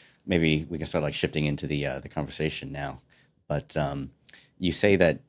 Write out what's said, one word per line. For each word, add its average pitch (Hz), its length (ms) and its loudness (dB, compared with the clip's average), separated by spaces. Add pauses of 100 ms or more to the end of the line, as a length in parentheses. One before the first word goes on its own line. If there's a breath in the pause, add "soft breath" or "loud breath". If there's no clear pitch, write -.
(260 loud breath)
maybe 80 420 2
we 82 100 -6
can 78 100 -4
start, 78 160 0
like, 73 100 -2
shifting 76 300 0
into 73 240 -2
the, 71 180 -2
uh, 67 140 -6
the 71 80 -14
conversation 76 640 -6
now. 71 260 -8 (480)
But, - 300 -4
um, 69 340 -4 (480 loud breath)
you 92 140 2
say 202 240 6
that 82 320 6